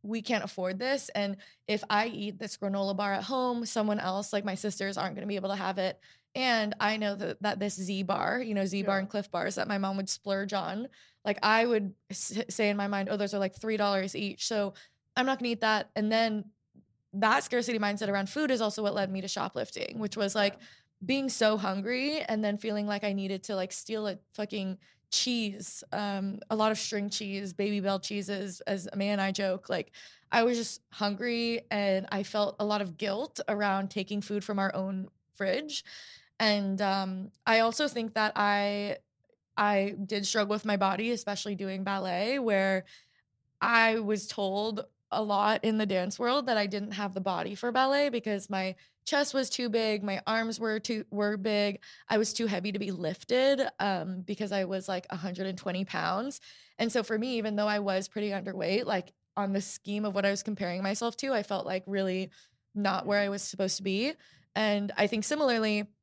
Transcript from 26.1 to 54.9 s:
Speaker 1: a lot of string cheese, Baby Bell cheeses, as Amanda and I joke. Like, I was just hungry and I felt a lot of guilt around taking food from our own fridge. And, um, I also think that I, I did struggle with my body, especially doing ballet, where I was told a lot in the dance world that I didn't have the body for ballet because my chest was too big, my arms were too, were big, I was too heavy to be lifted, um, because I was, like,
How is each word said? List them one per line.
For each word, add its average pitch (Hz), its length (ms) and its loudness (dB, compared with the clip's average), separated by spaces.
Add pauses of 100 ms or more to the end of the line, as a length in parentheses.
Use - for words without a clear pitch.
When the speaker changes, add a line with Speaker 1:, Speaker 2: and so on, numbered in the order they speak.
Speaker 1:
a 220 60 2
lot 214 160 4
of 214 60 -2
string 208 300 -2
cheese, 196 440 -4
Baby 202 260 0
Bell 196 220 0
cheeses, 196 640 -4
as 196 300 -2
Amanda 202 200 0
and 202 80 0
I 196 100 2
joke. 190 380 -2
Like, 180 240 -4 (400)
I 226 100 6
was 240 160 4
just - 220 -4 (100)
hungry 233 720 -2 (100)
and 196 400 2
I 196 140 -2
felt 208 340 0
a 214 60 0
lot 208 180 2
of 170 160 -8
guilt 214 480 -4
around 202 440 2
taking 202 300 -4
food 202 220 -4
from 196 160 -2
our 190 160 0
own 190 340 -4 (260)
fridge. 254 500 -2 (560)
And, 202 420 2
um, 190 480 0 (160)
I 226 140 6
also 233 260 2
think 226 280 -4
that 214 200 2
I, 202 640 2 (600)
I 202 380 4 (100)
did 202 220 -2
struggle 208 280 2
with 208 100 -4
my 208 120 2
body, 196 360 2
especially 208 420 -4
doing 190 300 -4
ballet, 196 560 0
where 190 440 4 (760)
I 226 400 6
was 208 260 0
told 208 600 -2 (260)
a 220 100 2
lot 208 400 4
in 220 160 4
the 214 80 4
dance 190 320 0
world 247 280 2
that 240 100 4
I 208 100 2
didn't 202 260 -4
have 196 220 -4
the 190 60 -2
body 185 340 -2
for 240 160 -4
ballet 269 380 4
because 220 420 -2
my 190 240 -2 (300)
chest 285 280 2
was - 160 0
too 240 200 -2
big, 214 340 2
my 196 240 -2
arms 226 320 0
were 220 220 -2
too, 220 300 -4
were 208 260 0
big, 208 420 0 (300)
I 220 100 2
was 214 140 2
too 226 140 0
heavy 196 260 0
to 202 80 -4
be 202 100 -4
lifted, 247 720 2 (180)
um, 185 440 -2
because 208 280 -4
I 190 140 2
was, 185 240 -4
like, 180 220 -2